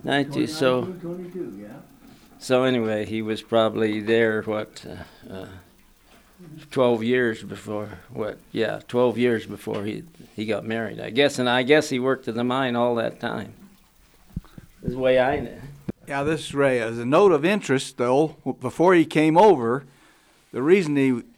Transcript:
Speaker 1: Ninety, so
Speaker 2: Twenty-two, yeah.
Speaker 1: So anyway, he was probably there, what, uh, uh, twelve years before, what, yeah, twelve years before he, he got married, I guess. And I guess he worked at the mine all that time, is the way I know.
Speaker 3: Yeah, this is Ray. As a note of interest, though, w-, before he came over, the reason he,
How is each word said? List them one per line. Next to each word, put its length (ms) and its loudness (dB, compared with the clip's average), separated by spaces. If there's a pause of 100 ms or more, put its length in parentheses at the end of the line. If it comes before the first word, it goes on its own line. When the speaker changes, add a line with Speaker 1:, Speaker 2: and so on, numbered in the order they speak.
Speaker 1:
Ninety, 440 -2
so 400 0 (140)
Speaker 2:
Twenty-two, 640 -10
yeah. 60 -18 (720)
Speaker 1:
So 260 0
anyway, 420 0
he 160 -6
was 180 -4
probably 600 0
there, 420 2
what, 420 -6 (460)
uh, 20 -14
uh, 160 -14 (1200)
twelve 320 2
years 400 0
before, 460 -10 (220)
what, 280 -8 (120)
yeah, 380 -4
twelve 280 2
years 300 0
before 380 -8
he, 180 -8 (320)
he 100 -8
got 220 -4
married, 340 -6
I 100 -10
guess. 280 0
And 100 0
I 140 2
guess 260 4
he 120 -4
worked 280 -2
at 60 -8
the 100 -2
mine 300 -2
all 220 0
that 240 -4
time, 340 -8 (1300)
is 100 -4
the 60 -8
way 200 4
I 220 2
know. 180 -12 (500)
Speaker 3:
Yeah, 160 -4
this 220 -2
is 80 -12
Ray. 260 4
As 180 -4
a 80 -6
note 240 6
of 140 4
interest, 520 0
though, 480 2
w-, 160 -6
before 340 2
he 100 6
came 340 2
over, 460 4 (680)
the 100 -6
reason 360 4
he, 260 2 (140)